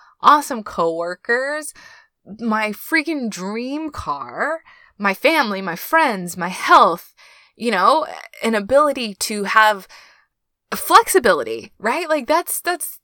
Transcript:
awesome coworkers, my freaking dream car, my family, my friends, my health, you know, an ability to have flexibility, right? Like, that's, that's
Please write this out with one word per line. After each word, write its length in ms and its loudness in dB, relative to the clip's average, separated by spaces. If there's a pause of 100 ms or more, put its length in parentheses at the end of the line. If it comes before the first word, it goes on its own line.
(220)
awesome 420 4
coworkers, 1120 -4 (640)
my 320 -2
freaking 580 -4
dream 600 -8
car, 720 -6 (360)
my 160 -2
family, 480 0
my 140 -4
friends, 640 0
my 100 -4
health, 640 4 (440)
you 140 -2
know, 360 2 (340)
an 140 0
ability 600 0
to 280 -6
have 420 2 (880)
flexibility, 1040 2
right? 320 -4
Like, 180 -2
that's, 340 0
that's 420 -6